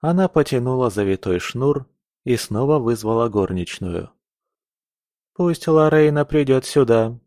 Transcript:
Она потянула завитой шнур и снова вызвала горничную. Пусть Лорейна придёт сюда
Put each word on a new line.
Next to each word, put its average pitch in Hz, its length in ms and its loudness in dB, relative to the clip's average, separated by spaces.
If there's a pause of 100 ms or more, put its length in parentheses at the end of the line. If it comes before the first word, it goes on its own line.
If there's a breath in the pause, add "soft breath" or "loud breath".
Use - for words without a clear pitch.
Она 175 280 0
потянула 127 640 0
завитой 95 480 -2
шнур 135 480 -2 (380)
и 123 120 0
снова 135 420 -2
вызвала 113 500 -2
горничную. 90 840 -4 (1200)
Пусть 175 320 -2
Лорейна 156 580 4
придёт 135 400 0
сюда 117 640 2